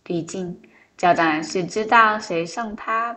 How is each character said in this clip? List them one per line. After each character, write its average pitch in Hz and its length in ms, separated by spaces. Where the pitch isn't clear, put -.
毕 170 200
竟 175 380
教 175 160
长 160 300
是 175 220
知 214 200
道 220 360
谁 170 260
送 220 300
他 226 400